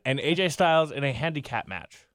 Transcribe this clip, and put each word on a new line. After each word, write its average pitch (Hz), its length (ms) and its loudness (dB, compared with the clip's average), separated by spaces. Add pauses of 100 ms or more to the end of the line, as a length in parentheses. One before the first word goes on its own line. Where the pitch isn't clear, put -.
and 135 160 0
A 156 140 0
J 185 140 2
Styles 160 440 4
in 139 120 -4
a 139 80 0
handicap 139 560 -4
match. - 460 -14